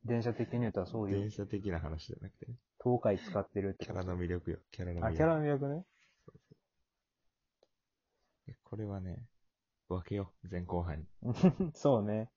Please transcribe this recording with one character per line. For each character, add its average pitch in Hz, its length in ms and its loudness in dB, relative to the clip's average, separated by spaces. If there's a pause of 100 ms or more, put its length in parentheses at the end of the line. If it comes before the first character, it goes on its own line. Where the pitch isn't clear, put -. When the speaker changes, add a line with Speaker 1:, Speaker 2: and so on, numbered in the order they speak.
Speaker 1:
電 117 180 2
車 117 120 0
的 - 200 -2
に 120 60 2
言 113 100 2
う - 20 -10
と 110 140 0
そ 110 180 -2
う 98 60 0
い 98 60 4
う。 - 20 4
Speaker 2:
電 101 120 0
車 101 160 -4
的 101 240 -2
な 82 100 0
話 78 260 -6
じ - 80 -10
ゃ - 80 -12
な 95 80 -10
く - 80 -20
て。 - 80 -14 (360)
Speaker 1:
東 123 200 4
海 101 160 4
使 101 200 -4
っ 98 100 -2
て 101 120 -2
る 98 100 0
っ 95 40 -4
て - 120 -10
こ 87 60 -6
と。 90 60 -2
Speaker 2:
キ 92 60 -2
ャ - 20 -2
ラ 90 80 -2
の - 20 -2
魅 90 120 0
力 87 240 -2
よ。 - 60 -6 (120)
キ - 120 -8
ャ 90 40 -4
ラ 87 60 -4
の 85 80 -2
魅 - 20 0
力。 113 60 2
Speaker 1:
あ、 - 80 2
キ 151 60 4
ャ 160 40 6
ラ 165 100 4
の 151 60 0
魅 147 60 0
力 139 200 0
ね。 160 160 -4 (400)
Speaker 2:
そ - 80 -20
う - 60 -20
そ - 160 -20
う。 - 40 -20 (1900)
で、 - 160 -14
こ - 140 -10
れ 107 80 -4
は 98 160 -4
ね、 95 260 -6 (640)
分 90 200 -2
け 101 60 -2
よ 98 180 -2 (120)
う。 87 40 -12
前 87 140 -4
後 87 200 0
半 78 180 -2
に。 76 60 -10 (160)
Speaker 1:
<laughs> 170 520 4
そ 131 260 4
う 101 40 0
ね。 107 320 -2